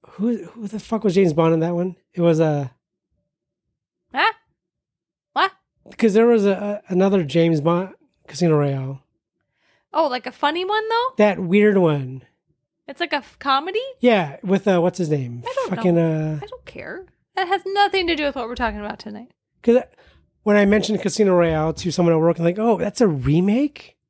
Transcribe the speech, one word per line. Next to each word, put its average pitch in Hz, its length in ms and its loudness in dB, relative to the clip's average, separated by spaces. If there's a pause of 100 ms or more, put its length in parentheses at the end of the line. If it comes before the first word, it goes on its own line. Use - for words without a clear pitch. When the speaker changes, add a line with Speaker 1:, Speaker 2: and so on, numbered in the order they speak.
(120)
Speaker 1:
who, 202 340 -4
who 214 240 -14
the 214 100 -10
fuck 214 240 -6
was 190 120 2
James 180 180 4
Bond 165 200 2
in 160 60 2
that 170 160 -2
one? 175 220 -4 (160)
It 175 80 -4
was, 165 180 4
uh, 147 300 0 (1400)
Speaker 2:
Huh? 359 180 0 (1000)
What? 359 180 0 (460)
Speaker 1:
'cause 214 160 2
there 226 140 4
was 226 180 4
a, 208 420 -2
a, 185 60 -6
another 190 320 2
James 165 340 2
Bond 175 340 -2 (320)
Casino 160 320 0
Royale. 139 460 -4 (880)
Speaker 2:
Oh, 311 140 0
like 247 180 -6
a 254 60 -10
funny 311 320 -2
one, 427 240 -4
though? 466 300 -2
Speaker 1:
That 196 220 2
weird 196 380 2
one. 139 440 -2 (680)
Speaker 2:
It's - 140 -12
like 349 100 -6
a 302 60 -2
f-, - 220 -10
comedy? 330 440 -4 (160)
Speaker 1:
Yeah, 196 440 2
with, 196 260 0
uh, 180 100 2
what's 170 180 0
his 170 120 -4
name? 123 360 -4
Speaker 2:
I 523 120 -8
don't 466 180 -4
Speaker 1:
Fucking, 175 200 0
Speaker 2:
know. 156 460 0
Speaker 1:
uh, 415 40 -14
Speaker 2:
I - 20 -20
don't - 180 -18
care. 359 400 -16 (300)
That 370 140 -4
has 381 160 -2
nothing 392 420 0
to 339 80 0
do 294 80 -4
with 285 140 -4
what 226 100 -8
we're 247 80 -10
talking 220 240 -6
about 208 200 -12
tonight. 214 320 -16 (300)
Speaker 1:
'cause 233 140 4
I, 247 120 2 (560)
when 208 120 4
I 202 80 6
mentioned 202 380 2
Casino 190 340 2
Royale 160 380 2
to 175 180 -4
someone 170 240 2
at 156 60 2
work, 165 180 2
I'm 165 60 -2
like, 175 140 0
"Oh, 220 180 2
that's 202 240 -2
a 214 60 6
remake?" 180 880 0 (120)